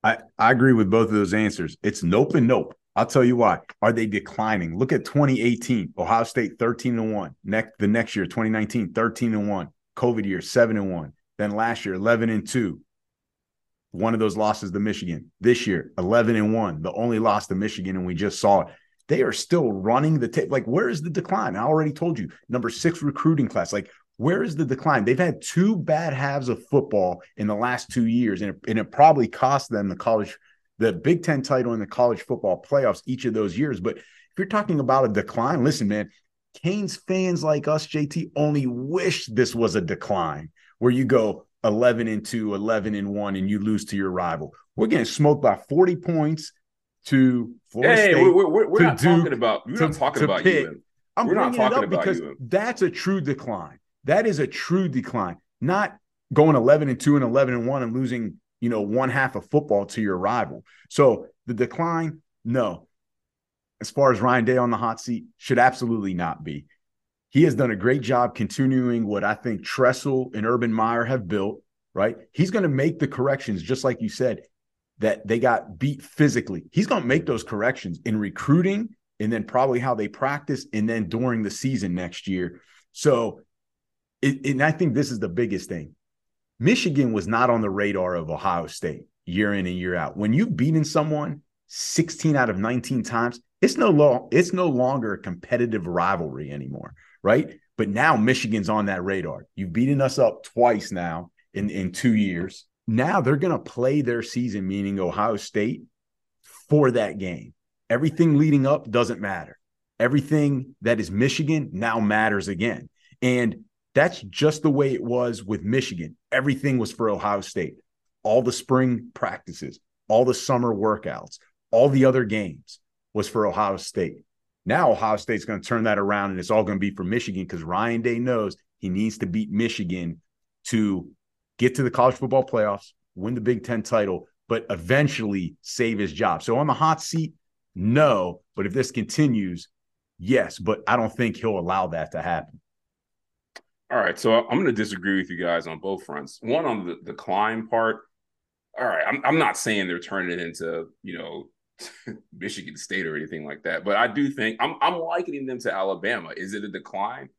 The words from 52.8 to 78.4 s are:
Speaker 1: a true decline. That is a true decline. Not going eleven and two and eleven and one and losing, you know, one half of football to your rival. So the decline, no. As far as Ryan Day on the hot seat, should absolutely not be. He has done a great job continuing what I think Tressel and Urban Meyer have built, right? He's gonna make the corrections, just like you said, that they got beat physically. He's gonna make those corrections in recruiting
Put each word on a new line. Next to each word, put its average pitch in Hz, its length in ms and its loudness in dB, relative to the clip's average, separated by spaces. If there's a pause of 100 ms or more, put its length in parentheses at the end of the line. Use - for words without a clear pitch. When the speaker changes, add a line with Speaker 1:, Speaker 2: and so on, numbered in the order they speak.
Speaker 1:
a 175 80 2
true 190 300 -2
decline. 120 580 -6 (260)
That 185 220 2
is 180 120 0
a 143 80 0
true 180 420 -2
decline. 110 480 -4 (240)
Not 185 360 0 (360)
going 151 240 8
eleven 143 320 6
and 123 120 -2
two 147 160 4
and 135 80 4
eleven 127 300 2
and 117 120 -2
one 135 160 -2
and 113 100 -4
losing, 120 460 -4 (220)
you 120 80 -2
know, 110 120 0
one 120 300 0
half 131 260 0
of - 140 -10
football 110 360 2
to 110 160 -4
your 98 140 0
rival. 92 480 -2 (240)
So 131 380 4 (200)
the 117 80 -6
decline, 165 680 -2 (220)
no. 113 420 -2 (960)
As 107 100 -10
far 139 200 4
as 107 100 2
Ryan 123 240 4
Day 127 120 4
on 120 140 2
the 113 60 0
hot 113 240 -4
seat, - 260 -6 (100)
should - 220 -2
absolutely 117 560 2
not 78 280 -6
be. 73 240 -10 (640)
He 147 140 6
has 143 100 4
done 120 160 0
a 107 60 -2
great 123 260 2
job 123 320 2
continuing 123 720 0
what 101 180 -2
I 104 100 2
think 107 280 -6
Tressel 131 720 0
and 107 100 -4
Urban 117 280 0
Meyer 117 320 0
have 117 240 -4
built, 101 340 -2 (320)
right? 104 220 0 (160)
He's 185 180 0
gonna 190 180 0
make 147 300 0
the 143 100 0
corrections, 123 540 -2
just 127 220 -4
like 127 160 -2
you 113 80 -4
said, 110 340 -2 (580)
that 107 280 0
they 113 100 2
got 113 400 0
beat 139 240 -4
physically. 120 720 0
He's 202 140 2
gonna 202 180 0
make 151 220 2
those 117 180 -2
corrections 107 600 -4
in 110 120 -2
recruiting 175 720 0 (320)